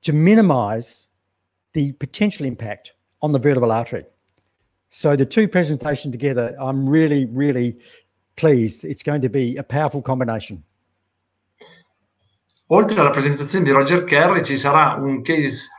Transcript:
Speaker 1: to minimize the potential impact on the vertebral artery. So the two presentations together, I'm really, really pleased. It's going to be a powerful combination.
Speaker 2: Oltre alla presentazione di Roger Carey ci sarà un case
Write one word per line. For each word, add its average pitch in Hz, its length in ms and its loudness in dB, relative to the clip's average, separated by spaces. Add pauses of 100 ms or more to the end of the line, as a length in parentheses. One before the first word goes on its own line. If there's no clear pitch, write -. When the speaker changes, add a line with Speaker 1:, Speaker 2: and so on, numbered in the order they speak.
Speaker 1:
to 151 100 -2
minimize 151 920 2 (640)
the 143 200 -2
potential 180 520 -4
impact 113 480 -10 (280)
on 151 120 0
the 135 60 2
vertebral 120 320 2
artery. 113 340 -4 (840)
So 147 260 0
the 135 100 2
two 214 220 0
presentations 151 640 -4
together, 120 480 -4
I'm 135 300 -4
really, 147 360 2
really 123 520 -2 (580)
pleased. 127 480 0
It's 151 200 -12
going 147 180 -2
to 123 80 -2
be 131 280 -2
a 139 60 -10
powerful 143 380 -4
combination. 117 640 -6 (2000)
Speaker 2:
Oltre 214 240 4
alla 147 120 4
presentazione 143 560 -2
di 139 60 2
Roger 139 340 2
Carey 170 400 2
ci 139 120 -4
sarà 147 360 2
un 135 280 -4
case 143 580 -4